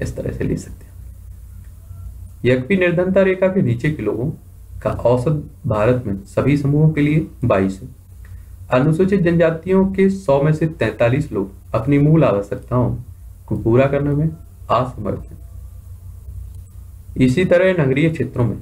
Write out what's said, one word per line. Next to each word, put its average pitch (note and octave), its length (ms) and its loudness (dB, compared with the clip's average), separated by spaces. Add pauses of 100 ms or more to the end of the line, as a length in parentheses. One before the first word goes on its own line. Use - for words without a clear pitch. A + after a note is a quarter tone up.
इस B2 140 -6
तरह - 160 -6
से - 120 -6
ले - 140 -2
सकते - 280 -16
हैं। - 100 -20 (1500)
यद्यपि B2+ 320 2
निर्धनता F3+ 440 2
रेखा F#3+ 260 2
के F#3+ 140 2
नीचे B2 300 0
के D3+ 120 -4
लोगों A2+ 260 -2 (520)
का - 80 -2
औसत B2+ 540 0 (240)
भारत A2+ 400 2
में G2 180 -6
सभी C3+ 320 0
समूहों D3 320 2
के D3 120 0
लिए D3+ 260 2 (180)
बाईस F#2+ 360 2
है। - 60 -12 (840)
अनुसूचित E3 520 2
जनजातियों E3+ 680 2
के F#3+ 180 4
सौ C#3 320 2
में D3+ 120 4
से D#3+ 140 0
तैंतालीस A#2+ 640 0
लोग G2 200 -2 (220)
अपनी B2 260 2
मूल D3+ 240 6
आवश्यकताओं G#2 720 0 (520)
को - 100 -4
पूरा B2 280 4
करने C#3+ 300 0
में D#3 140 0 (420)
असमर्थ A2+ 600 -4
हैं। - 60 -18 (1800)
इसी B2+ 280 2
तरह F3+ 380 4
नगरीय C#3 260 2
क्षेत्रों B2 360 -2
में G2 160 -2